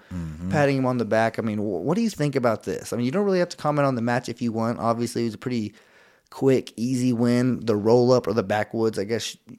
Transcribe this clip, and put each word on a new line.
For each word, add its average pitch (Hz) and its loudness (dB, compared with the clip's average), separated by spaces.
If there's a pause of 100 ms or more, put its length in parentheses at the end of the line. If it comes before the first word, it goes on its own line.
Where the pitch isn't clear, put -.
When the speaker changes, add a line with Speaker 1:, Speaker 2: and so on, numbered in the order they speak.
(120)
Speaker 1:
Mm-hmm. 85 -6
Speaker 2:
patting 139 2
him 131 0
on 127 0
the 110 0
back. 110 2
I 113 -2
mean, 107 -2
wh-, 101 -4
what 151 0
do 226 0
you 220 0
think 147 -2
about 120 0
this? - -6
I 107 -4
mean, 120 -2
you 131 -2
don't 202 0
really 190 0
have 175 0
to - -16
comment 147 0
on 135 0
the 117 -4
match 120 -2
if 117 -10
you 120 -2
want. 113 -2
Obviously, 117 -2
it 117 0
was 104 -6
a 98 -14
pretty 117 -6 (560)
quick, 131 2
easy 127 0
win. 120 2
The 110 2
roll-up 120 6
or 107 0
the 110 2
backwoods, 107 -2
I 98 -2
guess, 110 -4 (220)